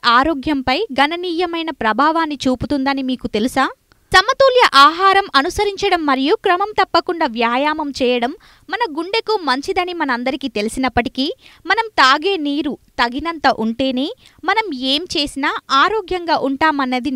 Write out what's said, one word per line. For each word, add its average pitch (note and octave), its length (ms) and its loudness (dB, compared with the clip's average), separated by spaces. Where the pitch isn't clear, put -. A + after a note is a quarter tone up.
ఆరోగ్యంపై C4+ 720 2
గణనీయమైన E4 720 -2
ప్రభావాన్ని D4 640 0
చూపుతుందని C4+ 640 -2
మీకు B3 260 -4
తెలుసా? B3+ 300 0
సమతుల్య B4 480 4
ఆహారం F#4+ 420 4
అనుసరించడం F#4+ 680 0
మరియు C4+ 260 2
క్రమం G4 340 0
తప్పకుండా F4 460 0
వ్యాయామం C#4+ 520 0
చేయడం B3 340 0
మన G#4 100 -4
గుండెకు G4+ 360 -2
మంచిదని F4+ 520 -2
మనందరికీ C4+ 460 -4
తెలిసినప్పటికీ, B3 720 -2
మనం A4 180 0
తాగే D4 320 4
నీరు C#4+ 260 -2
తగినంత C#4+ 460 -2
ఉంటేనే C4 420 -2
మనం A4 180 0
ఏం D#4 100 0
చేసినా D4 360 -4
ఆరోగ్యంగా F4+ 540 0
ఉంటామన్నది C4+ 680 -2